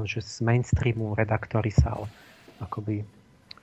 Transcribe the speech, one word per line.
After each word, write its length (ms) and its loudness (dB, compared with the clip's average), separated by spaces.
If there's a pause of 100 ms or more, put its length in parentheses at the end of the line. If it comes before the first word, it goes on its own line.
že 160 -4
z 240 -6
mainstreamu 720 2
redaktori 560 0
sa 240 4
o-, 160 -8 (480)
akoby, 400 -6 (640)